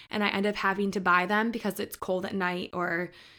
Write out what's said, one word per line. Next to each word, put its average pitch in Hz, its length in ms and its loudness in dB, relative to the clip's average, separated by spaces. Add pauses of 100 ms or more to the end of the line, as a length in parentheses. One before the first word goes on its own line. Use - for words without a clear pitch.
and 214 140 -2
I 208 60 2
end 196 160 2
up 208 100 0
having 196 360 0
to 196 100 -2
buy 180 240 4
them 214 260 2
because 214 260 -4
it's 202 200 -8
cold 185 280 -2
at 208 80 -6
night 180 380 -2
or 175 400 -2 (260)